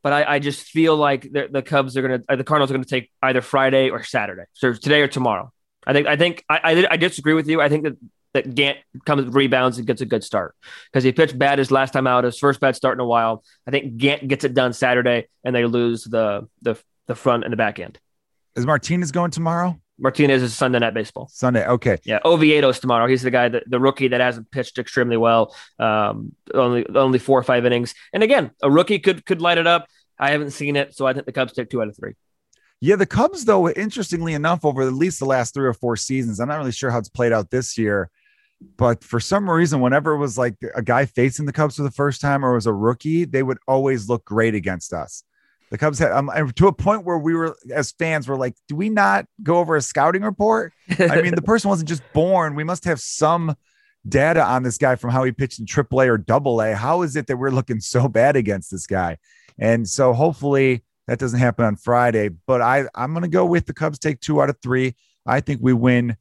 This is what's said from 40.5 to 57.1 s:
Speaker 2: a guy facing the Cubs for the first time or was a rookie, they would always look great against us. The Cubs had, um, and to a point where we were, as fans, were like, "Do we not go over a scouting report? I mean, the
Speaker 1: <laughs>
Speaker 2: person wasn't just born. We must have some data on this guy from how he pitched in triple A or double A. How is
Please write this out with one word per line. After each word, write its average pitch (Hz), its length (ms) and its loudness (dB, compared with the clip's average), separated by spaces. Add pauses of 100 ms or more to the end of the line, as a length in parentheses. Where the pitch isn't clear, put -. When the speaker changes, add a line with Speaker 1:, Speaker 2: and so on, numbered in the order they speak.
Speaker 2:
a 127 60 -4
guy 123 240 2
facing 131 400 0
the 139 80 -6
Cubs 151 240 -2
for 151 60 -4
the 135 80 -2
first 143 280 -2
time 139 240 0
or 127 120 2
was 110 100 -2
a 113 80 2
rookie, 127 520 -2
they 131 180 -2
would 131 240 -4
always 135 420 0
look 120 160 -2
great 110 300 0
against 90 360 -6
us. 78 320 -10 (480)
The 101 80 -8
Cubs 151 180 0
had, 143 140 0
um, 139 240 0
and 143 220 -4
to 190 100 6
a 190 60 4
point 202 300 -2
where 175 140 -2
we 160 160 -2
were, 165 220 -4 (180)
as 139 200 -4
fans, 160 340 -4
were 139 100 -4
like, 123 160 -4 (140)
"Do 147 80 -8
we 202 140 -2
not 202 360 2 (160)
go 170 160 2
over 165 180 2
a 143 60 2
scouting 170 400 0
report? 214 500 -2 (280)
I 170 220 4
mean, 175 120 0
the 170 80 0
Speaker 1:
<laughs> - 40 -10
Speaker 2:
person 214 240 2
wasn't 165 200 -2
just 151 140 -6 (100)
born. 165 400 2
We 147 100 -4
must 170 220 -6
have 160 140 0
some 160 560 0 (520)
data 151 360 4
on 123 180 0
this 127 160 -2
guy 131 180 2
from 120 140 -6
how 131 140 2
he 131 80 0
pitched 127 280 -6
in 110 60 -10
triple 131 360 0
A 127 80 6
or 113 100 4
double 120 420 0
A. 107 140 0
How 147 260 0
is 143 140 -4